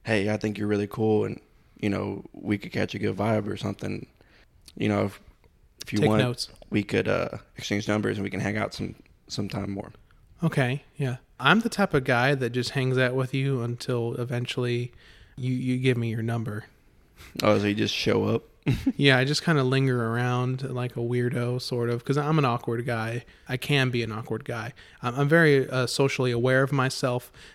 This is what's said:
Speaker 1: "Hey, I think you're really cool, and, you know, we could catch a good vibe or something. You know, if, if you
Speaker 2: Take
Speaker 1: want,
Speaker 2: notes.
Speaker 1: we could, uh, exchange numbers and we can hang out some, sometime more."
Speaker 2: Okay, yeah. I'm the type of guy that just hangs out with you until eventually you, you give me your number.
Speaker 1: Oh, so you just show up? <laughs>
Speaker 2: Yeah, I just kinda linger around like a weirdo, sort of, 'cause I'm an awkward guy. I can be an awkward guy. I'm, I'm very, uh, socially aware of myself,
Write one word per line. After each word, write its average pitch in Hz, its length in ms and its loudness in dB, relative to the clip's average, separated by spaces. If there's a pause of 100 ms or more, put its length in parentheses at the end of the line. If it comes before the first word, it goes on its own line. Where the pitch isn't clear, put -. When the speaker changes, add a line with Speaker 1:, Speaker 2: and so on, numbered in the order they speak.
Speaker 1:
"Hey, 104 260 2
I 107 80 2
think 104 200 -2
you're 104 100 -2
really 104 200 2
cool, 110 380 2
and, 104 140 -6 (400)
you 107 100 0
know, 98 340 -4 (100)
we 104 240 -2
could - 140 -8
catch 101 220 -2
a 98 60 -6
good 104 160 -2
vibe 104 320 0
or 98 100 -6
something. 101 480 -6 (680)
You 107 140 0
know, 104 160 2
if, 101 140 -6 (640)
if - 120 -12
you 104 60 2
Speaker 2:
Take 107 100 6
Speaker 1:
want, 107 120 4
Speaker 2:
notes. 123 280 -2 (200)
Speaker 1:
we 104 140 2
could, 101 240 0
uh, 90 220 0 (280)
exchange 104 300 -4
numbers 104 300 0
and 101 60 -4
we 98 60 -4
can 95 120 -6
hang 101 160 -2
out 104 160 -4
some, 95 220 -8 (320)
sometime 101 440 -6
more." 98 200 -8 (520)
Speaker 2:
Okay, 143 400 0 (140)
yeah. 127 200 -4 (220)
I'm 170 220 4
the 233 80 -2
type - 240 -2
of 139 100 4
guy 127 320 2
that 123 160 -2
just 123 200 -2
hangs 127 260 0
out 127 180 2
with 127 180 -2
you 135 280 -2
until 120 540 -4
eventually 123 760 -4 (440)
you, 127 180 -4
you 127 240 -2
give 127 200 2
me 117 120 0
your 110 140 -2
number. 113 420 -4 (800)
Speaker 1:
Oh, 107 160 6
so 104 80 2
you 101 80 2
just 107 200 0
show 104 300 2
up? 113 180 0 (220)
<laughs> 151 300 0
Speaker 2:
Yeah, 139 220 6
I 131 80 4
just 147 180 -2
kinda 147 200 4
linger 127 480 2
around 123 580 -2
like 123 260 -6
a 127 40 -6
weirdo, 120 640 -2
sort 120 280 -2
of, 120 160 -2
'cause 143 120 0
I'm 151 200 2
an 143 80 4
awkward 120 400 -2
guy. 113 400 -4 (240)
I 127 80 -2
can 135 320 2
be 120 140 -2
an 110 80 -6
awkward 110 340 -6
guy. 117 280 -8 (280)
I'm, 120 200 -4
I'm 143 80 4
very, 151 400 6
uh, 131 180 0
socially 131 440 0
aware 127 320 4
of 131 80 0
myself, 127 600 -2 (240)